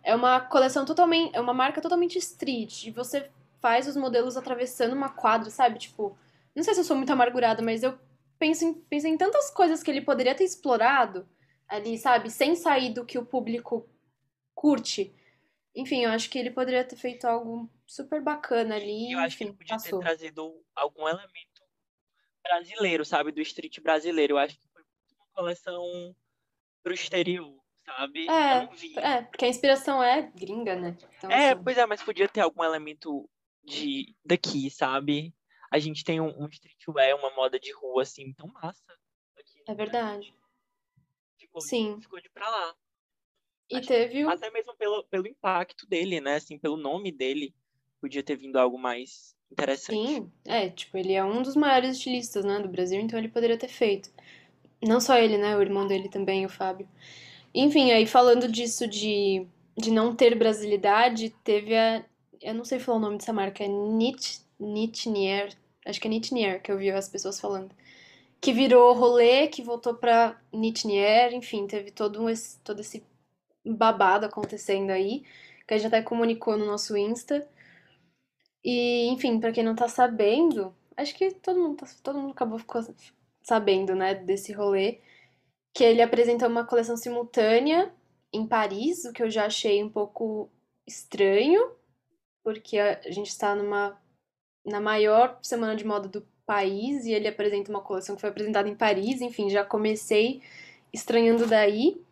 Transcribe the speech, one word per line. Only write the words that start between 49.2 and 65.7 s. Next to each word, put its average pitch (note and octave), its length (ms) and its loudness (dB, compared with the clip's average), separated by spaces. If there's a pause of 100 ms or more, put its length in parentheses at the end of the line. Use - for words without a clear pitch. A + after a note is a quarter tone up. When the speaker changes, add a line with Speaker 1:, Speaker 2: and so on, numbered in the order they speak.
Speaker 2:
interessante. C#3 480 -4
Speaker 1:
Sim, A3+ 340 -4 (140)
é, G#3 240 -2
tipo, - 280 -12
ele F#3 160 -2
é F#3+ 100 0
um G#3+ 180 -2
dos C4+ 140 -4
maiores C4 360 4
estilistas, B3 520 -6
né, G3+ 160 0
do G3+ 80 -6
Brasil, F3+ 320 -2
então A3+ 180 -4
ele A3 120 -6
poderia A#3 280 2
ter B3 120 -8
feito. G3+ 420 -2 (720)
Não A3+ 180 4
só B3 180 4
ele, G#3+ 200 6
né, G#3 180 0
o G3+ 60 4
irmão G3 260 0
dele G3 220 -2
também, G3 360 -2
o F#3 40 -8
Fábio. F#3+ 380 -6 (680)
Enfim, C#4 380 6
aí A3 140 6
falando B3 460 6
disso A#3 360 -4
de, G3+ 600 -2 (300)
de A3 140 -2
não A3+ 240 4
ter A#3 220 6
brasilidade, G#3+ 920 2 (140)
teve G#3 340 0
a, A3+ 260 2 (380)
eu A3 120 -8
não A3+ 120 -6
sei B3+ 140 -4
falar A#3+ 180 0
o A3 40 2
nome G#3 160 -2
dessa A3+ 140 -8
marca, G3 320 -4
é G3+ 40 -4
Nit-, A3 720 -2 (180)
Nitnier, G#3 960 -4 (300)